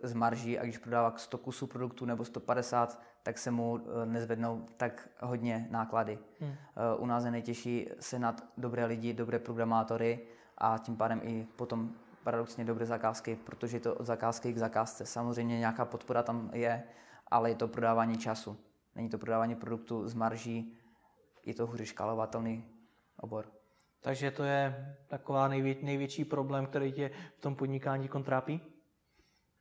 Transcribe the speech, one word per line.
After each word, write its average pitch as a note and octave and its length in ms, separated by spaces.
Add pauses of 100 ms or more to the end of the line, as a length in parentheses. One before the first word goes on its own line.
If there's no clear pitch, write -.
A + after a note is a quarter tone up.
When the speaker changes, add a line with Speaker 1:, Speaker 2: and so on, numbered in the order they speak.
Speaker 1:
z B2 100
marží A#2 460
a - 40
když A#2 160
prodává A#2 380
sto - 220
kusů C3 280
produktu B2 380
nebo A#2 200
sto A#2 160
padesát, B2 600 (220)
tak A#2 160
se - 120
mu, A#2 280 (240)
eh, A2+ 40
nezvednou A2+ 600 (100)
tak A#2+ 320 (140)
hodně A#2 480
náklady. A2+ 480 (220)
Speaker 2:
Hmm. D3 120
Speaker 1:
Eh, A#2 460
u A#2+ 80
nás A#2+ 180
je A#2+ 60
nejtěžší A#2 580 (120)
sehnat A#2+ 440 (120)
dobré A#2+ 280
lidi, A#2 300
dobré A#2 240
programátory A2+ 880 (320)
a A2+ 200
tím A2+ 180
pádem A2+ 280
i A2+ 220 (100)
potom A#2 380 (300)
paradoxně A#2 400
dobré A2+ 220
zakázky, A2+ 580
protože A#2 320
je A#2 40
to A#2 140
od A#2 120
zakázky A#2 460
k A#2 60
zakázce. A2+ 480
Samozřejmě A#2 520
nějaká A#2 260
podpora A#2+ 380
tam A#2 300
je, A#2 300 (480)
ale A#2 200
je A2+ 40
to A#2 140
prodávání A2+ 500
času. A2 380 (380)
Není A2+ 140
to A2+ 100
prodávání A2+ 360
produktu A2+ 540
z A#2 60
marží, A2+ 640 (680)
je A#2 80
to A#2 120
hůře A#2 200
škálovatelný A2+ 800 (520)
obor. A2 300 (560)
Speaker 2:
Takže C3+ 280
to C#3+ 140
je C#3 520 (120)
taková C3+ 400
nejvě-, C3+ 340
největší C#3 420
problém, C3+ 420
který C#3 260
tě C#3 180 (260)
v - 40
tom C#3 160
podnikání C3+ 520 (160)
trápí? C3+ 360 (1000)